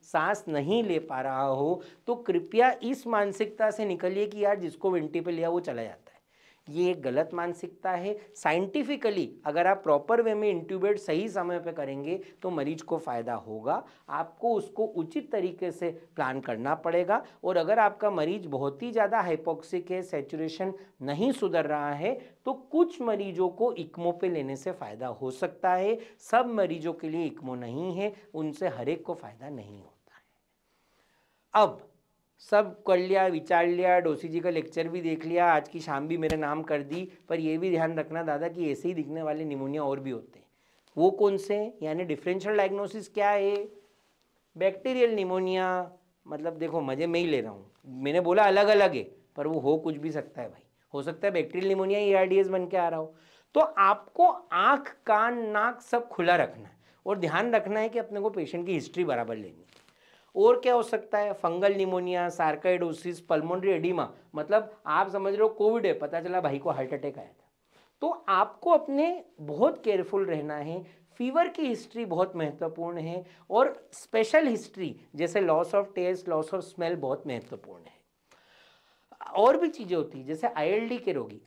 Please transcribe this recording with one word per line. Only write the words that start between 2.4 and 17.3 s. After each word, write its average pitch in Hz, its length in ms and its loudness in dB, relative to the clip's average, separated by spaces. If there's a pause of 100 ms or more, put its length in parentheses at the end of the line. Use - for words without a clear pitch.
इस 254 240 -4
मानसिकता 214 640 0
से 214 140 -6
निकलिए 190 420 -2
कि 208 180 -4
यार 202 140 2
जिसको 185 320 -4
वेंटी 160 300 -2
पे 170 100 -6
लिया 165 180 -2
वो 175 100 0
चला 131 240 -6
जाता 104 140 -12
है। - 80 -20 (640)
ये 175 220 0
एक 165 100 -4
गलत 135 320 0
मानसिकता 175 580 -6
है। 190 280 -4 (160)
साइंटिफिकली 196 1120 -2
अगर 160 220 2
आप 196 160 2
प्रॉपर 156 380 4
वे 226 120 0
में 208 160 0
इंट्यूबेट 190 500 0
सही 170 300 -2
समय 175 300 -4
पे 170 120 -6
करेंगे 147 500 -6 (200)
तो 185 80 -4
मरीज 160 320 -4
को - 160 -4
फ़ायदा 120 360 -6
होगा। 131 500 -4 (260)
आपको 165 440 -2
उसको 214 320 -2
उचित 208 460 -6
तरीके 185 400 -4
से 170 180 -6 (260)
प्लान 131 240 -4
करना 131 360 -2
पड़ेगा 175 500 0 (180)